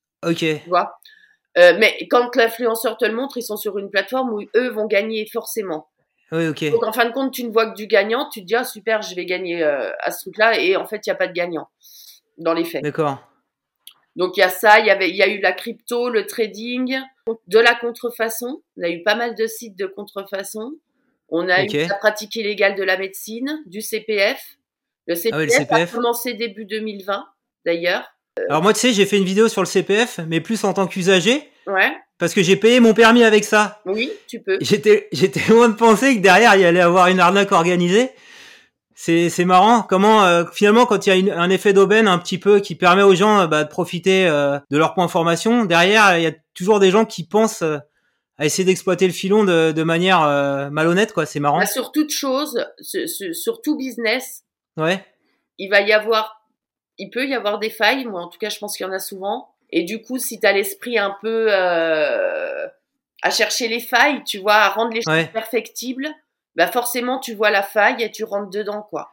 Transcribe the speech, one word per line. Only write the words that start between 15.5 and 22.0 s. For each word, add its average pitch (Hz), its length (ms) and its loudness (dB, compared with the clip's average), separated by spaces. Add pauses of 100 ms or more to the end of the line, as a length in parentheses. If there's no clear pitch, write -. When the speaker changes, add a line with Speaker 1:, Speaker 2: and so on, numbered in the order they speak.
Speaker 2:
crypto, 240 580 -6
le 208 160 -2
trading, 240 720 -6 (480)
de 185 120 4
la 233 160 6
contrefaçon. 233 840 -8 (160)
On 180 60 -10
a 175 60 -2
eu 170 140 -8
pas 208 120 2
mal 233 200 -6
de 220 120 -4
sites 220 320 -12
de 196 80 -6
contrefaçon. 202 840 -12 (560)
On 175 200 -4
a 185 140 2
Speaker 1:
Ok. 190 120 -4
Speaker 2:
eu 151 120 0
la 196 80 -2
pratique 214 420 -4